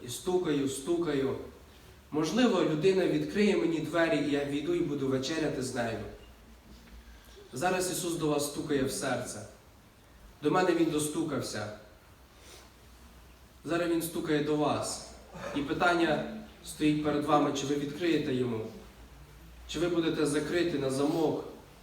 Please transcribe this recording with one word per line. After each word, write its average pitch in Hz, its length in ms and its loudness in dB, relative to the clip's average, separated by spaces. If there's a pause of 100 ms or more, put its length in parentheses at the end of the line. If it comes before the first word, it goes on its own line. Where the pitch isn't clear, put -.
і 120 40 -12
стукаю, 156 600 0
стукаю». 151 680 0 (760)
Можливо, 180 520 4
людина 170 440 4
відкриє 175 500 2
мені 165 220 2
двері, 160 480 2
і 139 40 0
я 143 140 0
війду 143 300 -2
і 170 40 2
буду 139 280 0
вечеряти 135 560 0
з 117 120 -6
нею. 113 240 -2 (1500)
Зараз 180 380 0
Ісус 165 220 -4
до 156 140 -2
вас 143 180 0
стукає 143 380 -2
в - 80 -2
серце. - 560 -6 (960)
До 151 80 4
мене 180 240 4
Він 165 160 4
достукався. 135 760 -2 (2000)
Зараз 170 240 0
Він 165 120 2
стукає 156 420 0
до 151 120 0
вас. - 540 -2 (460)
І 143 60 -2
питання 165 760 2 (280)
стоїть 151 380 2
перед 147 220 2
вами, 143 280 4
чи - 120 -4
ви 143 100 0
відкриєте 143 580 0
Йому, 117 260 0 (1080)
чи 151 120 -6
ви 170 80 2
будете 160 380 2
закриті 151 540 0
на 135 100 0
замок. 147 560 0 (380)